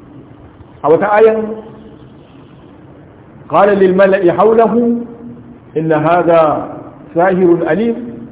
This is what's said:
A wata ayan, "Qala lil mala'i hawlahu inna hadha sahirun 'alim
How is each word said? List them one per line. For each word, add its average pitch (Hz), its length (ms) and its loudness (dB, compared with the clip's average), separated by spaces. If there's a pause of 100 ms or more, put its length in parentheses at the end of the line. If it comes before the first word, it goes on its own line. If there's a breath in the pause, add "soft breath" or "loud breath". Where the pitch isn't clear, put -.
(840)
A 143 60 -2
wata 165 240 2
ayan, 220 260 4 (2000)
"Qala 196 280 2
lil 185 200 2
mala'i 190 340 2
hawlahu 226 720 0 (720)
inna 160 240 0
hadha 165 420 2 (720)
sahirun 175 540 2
'alim 226 280 -2 (360)